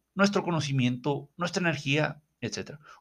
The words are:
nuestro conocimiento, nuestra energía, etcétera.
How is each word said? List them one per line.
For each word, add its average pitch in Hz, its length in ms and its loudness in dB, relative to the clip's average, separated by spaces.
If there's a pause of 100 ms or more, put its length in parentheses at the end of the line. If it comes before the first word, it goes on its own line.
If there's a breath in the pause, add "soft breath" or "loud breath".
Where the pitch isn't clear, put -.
(160)
nuestro 202 280 4
conocimiento, 139 920 0
nuestra 175 240 -2
energía, 147 600 0 (200)
etcétera. - 380 -8 (220 loud breath)